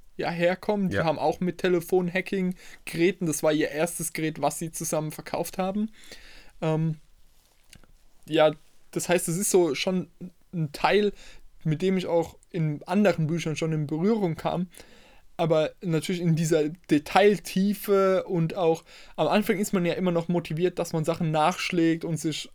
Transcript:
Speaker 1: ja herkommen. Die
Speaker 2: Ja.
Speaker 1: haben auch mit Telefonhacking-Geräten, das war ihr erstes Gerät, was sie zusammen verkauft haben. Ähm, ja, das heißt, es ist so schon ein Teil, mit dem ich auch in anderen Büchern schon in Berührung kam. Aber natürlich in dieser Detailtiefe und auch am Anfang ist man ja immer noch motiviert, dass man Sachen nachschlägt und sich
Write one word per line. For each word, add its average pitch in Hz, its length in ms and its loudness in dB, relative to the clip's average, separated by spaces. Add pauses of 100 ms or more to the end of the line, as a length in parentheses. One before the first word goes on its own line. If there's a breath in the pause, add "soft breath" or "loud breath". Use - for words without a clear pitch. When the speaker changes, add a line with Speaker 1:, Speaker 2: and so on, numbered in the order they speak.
(180)
Speaker 1:
ja 151 120 -4
herkommen. 180 600 0
Die 196 80 -2
Speaker 2:
Ja. 185 80 2
Speaker 1:
haben 151 140 0
auch 156 200 0
mit 180 200 -2
Telefonhacking-Geräten, 180 1700 0
das 151 160 -2
war 156 100 4
ihr 151 160 2
erstes 160 440 -2
Gerät, 156 280 -4
was 147 180 0
sie 165 120 -6
zusammen 156 400 -4
verkauft - 460 -6
haben. 196 320 -2 (720 loud breath)
Ähm, 160 340 0 (1300)
ja, 156 240 4 (400)
das - 180 -4
heißt, 180 200 2
es 165 80 0
ist 208 140 -2
so 175 240 4
schon 185 320 -2 (460)
ein 160 180 -4
Teil, 202 420 2 (500 loud breath)
mit 156 180 -2
dem 190 160 2
ich 185 100 -4
auch 165 300 -2 (120)
in 151 340 -4
anderen 180 440 2
Büchern 160 280 -4
schon 160 180 -2
in 151 140 -2
Berührung 175 480 0
kam. 175 320 -4 (720 loud breath)
Aber 156 300 2 (120)
natürlich 170 380 -2
in 170 160 2
dieser 156 340 2 (200)
Detailtiefe 190 1300 2
und 165 320 0
auch 165 280 2 (340 loud breath)
am 156 100 0
Anfang 208 320 2
ist 208 120 -2
man 180 140 2
ja 165 80 2
immer 180 180 0
noch 165 180 0
motiviert, 175 500 -2
dass 170 140 -4
man 160 120 -2
Sachen 165 240 0
nachschlägt 165 760 0
und 165 120 -2
sich - 380 -6